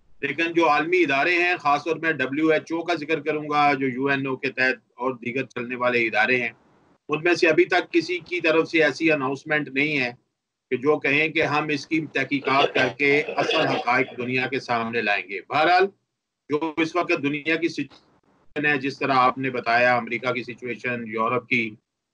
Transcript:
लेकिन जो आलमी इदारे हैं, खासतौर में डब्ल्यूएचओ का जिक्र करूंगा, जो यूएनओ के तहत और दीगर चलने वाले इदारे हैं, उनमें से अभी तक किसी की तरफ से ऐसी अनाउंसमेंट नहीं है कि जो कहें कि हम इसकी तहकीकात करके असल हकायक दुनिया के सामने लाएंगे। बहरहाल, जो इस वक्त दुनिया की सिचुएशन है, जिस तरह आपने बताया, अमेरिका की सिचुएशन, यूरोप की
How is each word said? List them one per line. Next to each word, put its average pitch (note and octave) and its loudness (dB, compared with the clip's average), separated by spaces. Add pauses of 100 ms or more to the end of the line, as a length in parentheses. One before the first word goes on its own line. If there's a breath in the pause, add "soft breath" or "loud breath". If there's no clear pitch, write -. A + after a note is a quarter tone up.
(240)
लेकिन C#3+ -2
जो E3+ 2
आलमी D#3 2
इदारे D#3 2
हैं, F3 2
खासतौर D3+ 0
में D#3+ 0
डब्ल्यूएचओ D3+ 0
का E3+ -2
जिक्र D3+ -2
करूंगा, D3 0
जो C3+ 0
यूएनओ C3+ -2
के C3 -4
तहत B2+ 0 (180)
और C3 -2
दीगर A#2+ -6
चलने B2 -8
वाले B2 2
इदारे A2+ 2
हैं, A#2 -6 (540)
उनमें D#3+ 0
से E3 4
अभी D#3+ 6
तक F3 0
किसी E3+ 0
की F3 -8
तरफ D#3+ 2
से E3 0
ऐसी D3+ 2
अनाउंसमेंट C#3+ -2
नहीं C#3+ -2
है B2 -2 (540)
कि B2+ 0
जो D3 2
कहें D3 0
कि D#3+ 0
हम D3+ 0
इसकी D#3 -2
तहकीकात C#3 0
करके C#3+ 2
असल D3 0
हकायक C3 0 (100)
दुनिया B2+ -2
के C3 -4
सामने A#2 -2
लाएंगे। G2 -2
बहरहाल, E3+ 2 (680)
जो D3+ -2
इस D#3+ -2
वक्त E3+ 0
दुनिया D3 -2
की D#3+ -2
सिचुएशन - -10
है, D3 2
जिस C3 -6
तरह C3+ 0
आपने B2+ 2
बताया, B2 2
अमेरिका A#2 -4
की B2 -4
सिचुएशन, A#2+ -8
यूरोप A2+ -2
की A2+ -4 (360)